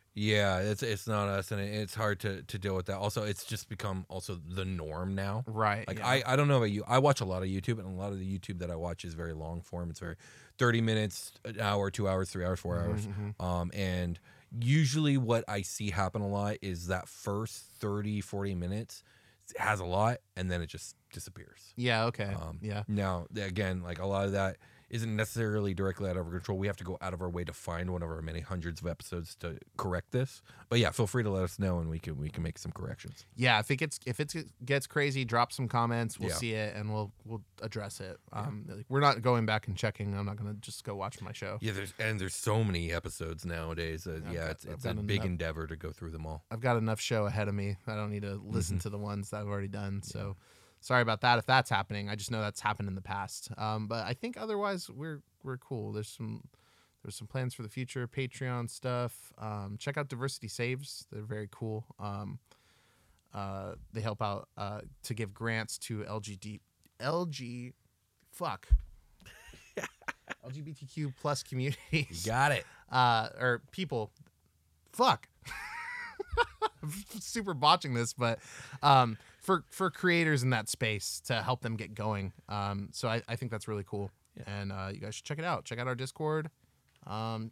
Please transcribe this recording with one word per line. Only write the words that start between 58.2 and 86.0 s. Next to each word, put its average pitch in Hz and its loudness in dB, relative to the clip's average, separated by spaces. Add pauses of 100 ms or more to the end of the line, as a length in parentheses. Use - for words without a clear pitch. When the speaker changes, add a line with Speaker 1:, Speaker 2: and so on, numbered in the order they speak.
Speaker 2:
stuff. 123 -4
Um, 104 -6
check 143 -4
out 147 -4
Diversity 131 -6
Saves. 127 -4
They're 107 -10
very 107 -6
cool. 110 -6 (140)
Um, 101 -6 (960)
uh, 98 -6 (200)
they 110 -4
help 107 -2
out, 101 -4
uh, 104 -6 (220)
to 120 -4
give 107 -4
grants 110 -2
to 107 -4
L 107 -4
G 104 -8
D, 104 -12 (400)
L 165 0
G, 127 -8 (600)
fuck. 143 -6 (680)
<laughs> - -16 (680)
L 127 -10
G 143 -8
B 156 -10
T 139 -16
Q 143 -4
plus 147 0
communities. 131 -2
Speaker 1:
You 107 0
got 135 6
it. 107 0 (260)
Speaker 2:
Uh, 120 6 (120)
or 123 2 (100)
people. 127 -4 (840)
Fuck. - 4
<laughs> - -20 (1400)
I'm 151 -4 (300)
super 196 -2
botching 147 6
this, 117 2
but, 117 2 (440)
um, 127 10 (220)
for, 180 2
for 190 0
creators 165 6
in 127 4
that 110 2
space - -2
to 113 2
help 127 0
them 113 -2
get 107 -6
going. 104 -2 (160)
Um, 101 -2
so - -2
I, 113 0
I 117 -2
think 120 -6
that's 107 -6
really 104 -2
cool. 101 -4 (260)
Speaker 1:
Yeah. - -12
Speaker 2:
And, 98 -6
uh, 95 -6
you 104 -10
guys 104 -8
should - -12
check 147 -6
it 160 -4
out. 165 -2
Check 117 -8
out 123 -2
our 127 0
Discord. 151 -2 (560)